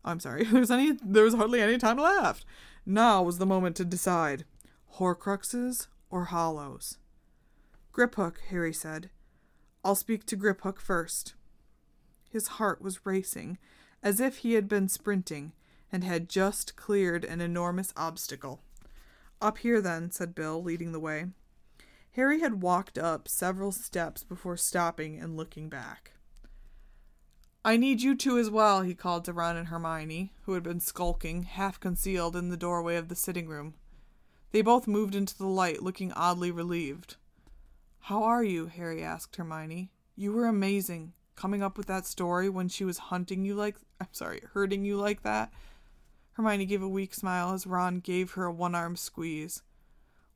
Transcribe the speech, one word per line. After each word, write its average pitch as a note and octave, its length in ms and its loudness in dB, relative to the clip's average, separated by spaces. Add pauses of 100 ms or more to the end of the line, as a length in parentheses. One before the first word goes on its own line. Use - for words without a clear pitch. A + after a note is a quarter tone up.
Oh, G3 60 -4
I'm E3+ 100 -4
sorry. C#3+ 240 -2
<laughs> A3 60 -2
There B3+ 100 10
was B3 100 4
any, C4 320 4
there G#3+ 220 8
was A3+ 100 8
hardly A3+ 280 4
any A#3 160 4
time A#3 180 4
left. D4+ 480 4 (400)
Now G#3 380 6
was F3 160 0
the F#3+ 80 2
moment F#3 300 4
to F3+ 100 -2
decide. E3 580 0 (520)
Horcruxes G3+ 920 -2 (240)
or F3+ 160 -2
Hollows? D#3 720 -4 (960)
"Griphook," A3 540 0
Harry E3+ 260 -2
said. D#3+ 340 -8 (720)
"I'll G3 120 4
speak G#3+ 320 -2
to G#3+ 100 -4
Griphook G3 420 0
first." - 580 -2 (920)
His - 300 -6
heart G3+ 240 0
was F#3 240 -8
racing, F#3+ 500 -4 (460)
as G3+ 180 2
if C4+ 180 0
he A#3 160 2
had G3+ 140 4
been G3 200 2
sprinting E3 640 -2 (400)
and F3+ 120 -2
had F3 240 -2
just - 480 0
cleared F3+ 480 0
an E3+ 160 -6
enormous F3 560 -2
obstacle. D#3 680 -8 (800)
"Up G#3+ 180 0
here, A#3 220 4
then," E3+ 300 -4
said F3 240 -6
Bill, D#3+ 280 -4
leading E3+ 300 -4
the D#3+ 80 -6
way. D#3 300 -4 (840)
Harry C#4 280 4
had A3+ 220 0
walked F3+ 360 0
up D#3+ 300 -2
several F#3+ 440 -2
steps E3+ 520 -6
before F3 320 -8
stopping E3 600 -2
and D#3+ 180 -8
looking D#3 320 -10
back. - 440 -14 (1500)
"I A3 120 6
need B3 240 4
you C4+ 140 6
two B3+ 240 2
as A3 120 2
well," G#3 320 6
he F3+ 120 -2
called F3 320 -2
to F3 80 -6
Ron E3+ 220 0
and E3 120 -6
Hermione, E3 640 -6 (100)
who G3 100 -4
had F3 100 -2
been E3+ 180 -4
skulking, F3 640 -2
half F#3+ 360 -4
concealed, F3+ 560 -2
in F3 140 -2
the F3 80 -4
doorway E3+ 400 -2
of E3 120 -4
the F3 60 -8
sitting F3 340 -4
room. D3+ 260 -12 (800)
They G#3+ 100 6
both A#3+ 240 6
moved G#3 280 2
into G3 220 -2
the F#3+ 100 -6
light, F#3+ 360 2
looking F#3 300 -6
oddly F3 380 0
relieved. E3+ 640 -6 (880)
"How G#3+ 200 0
are A#3 180 4
you?" E3+ 240 0
Harry E3 360 -8
asked E3 340 -8
Hermione. D#3+ 560 -8 (240)
"You G3+ 160 -2
were A#3 140 2
amazing, F#3+ 640 0 (240)
coming G3+ 260 -2
up F#3+ 140 -2
with G3+ 100 -8
that F#3+ 200 -4
story F3+ 420 0
when F#3 200 -2
she F#3+ 160 -4
was - 280 -6
hunting F#3 320 -2
you G3+ 100 -2
like, G#3 220 -4 (240)
I'm F3+ 120 -8
sorry, - 280 -8 (120)
hurting G3 320 0
you G3+ 120 0
like G3+ 260 0
that." G#3+ 300 -2 (800)
Hermione G#3 320 0
gave G3 180 0
a F#3+ 60 -4
weak F#3+ 240 -4
smile F3+ 400 -2
as F#3+ 140 -6
Ron F3+ 340 0
gave F3+ 320 -2
her F#3 140 -2
a E3+ 60 -2
one-arm E3+ 440 -2
squeeze. E3 640 -8 (720)